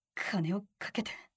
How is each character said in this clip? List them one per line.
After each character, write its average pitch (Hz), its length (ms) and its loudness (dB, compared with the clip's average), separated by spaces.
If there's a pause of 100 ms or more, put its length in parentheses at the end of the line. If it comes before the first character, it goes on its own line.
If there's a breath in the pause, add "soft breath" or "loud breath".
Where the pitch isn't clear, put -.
(140)
金 170 400 2
を 202 100 0 (140)
か - 120 -8
け 233 120 0
て - 80 -4 (260)